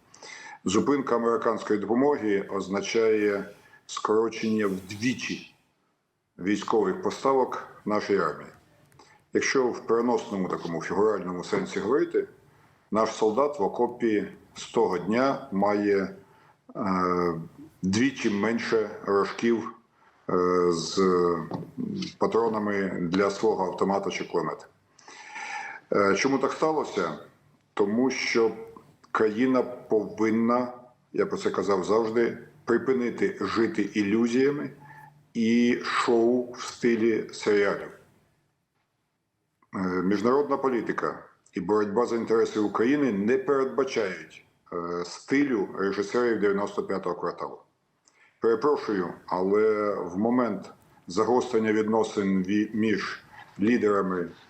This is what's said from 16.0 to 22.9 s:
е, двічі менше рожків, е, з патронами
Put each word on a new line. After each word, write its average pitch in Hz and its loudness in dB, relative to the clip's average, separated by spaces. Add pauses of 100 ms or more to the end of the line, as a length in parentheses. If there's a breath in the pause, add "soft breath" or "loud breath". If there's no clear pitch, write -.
е, - -6 (1040)
двічі 113 2
менше 110 0 (140)
рожків, 104 0 (580 soft breath)
е, 90 2 (380)
з 82 -2 (1200)
патронами 104 0